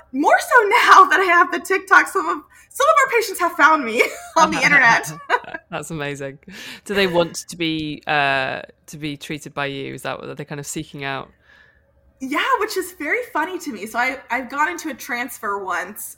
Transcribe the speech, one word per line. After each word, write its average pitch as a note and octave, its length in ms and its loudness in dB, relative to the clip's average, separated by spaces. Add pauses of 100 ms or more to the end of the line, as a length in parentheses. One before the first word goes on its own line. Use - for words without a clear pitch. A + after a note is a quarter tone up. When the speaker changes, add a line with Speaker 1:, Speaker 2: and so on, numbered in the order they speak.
(120)
Speaker 1:
more D4+ 260 4
so A#4+ 240 4
<laughs> G4+ 60 0
now G4 380 8
that D#4 120 2
I G4 60 2
have F4 260 4
the E4 80 -2
TikTok. F#4+ 480 2
Some E4 220 -4
of, E4 160 -4 (260)
some C5+ 160 0
of D#5+ 80 6 (100)
our C5+ 140 0
patients G4 220 -2
have E4+ 140 0
found D#4 300 4
me A3+ 160 0 (200)
<laughs> - 160 -14
on D#4+ 160 6
the C4+ 100 -2
internet. C4+ 540 4
Speaker 2:
<laughs> - 40 -16 (500)
That's D#3 200 -8
amazing. C#3+ 480 -8 (460)
Do G3+ 100 -6
they G3 140 2
want E3+ 260 0 (140)
to E3+ 80 -14
be, D#3+ 500 -6
uh, C3+ 560 0 (240)
to - 100 -16
be D3 200 -8
treated - 360 -12
by C#3+ 140 -6
you? C3+ 280 -8
Is C3 80 -14
that - 180 -8
what C#3 160 -12
they're D3 100 -12
kind D3 140 -10
of C#3 60 -12
seeking D3+ 360 -12
out? C3+ 300 -8 (880)
Speaker 1:
Yeah, C#4+ 240 -4 (160)
which - 160 -4
is F4 160 -6
very F4+ 300 -4 (100)
funny E4+ 260 -4
to C#4+ 140 -10
me. G3 140 -12
So A3+ 120 -8
I, C4 220 -2 (100)
I've B3 180 -4
gone D4 220 0
into D#4+ 180 -8
a C4 60 -8
transfer A3+ 680 -8
once, F#3 560 -8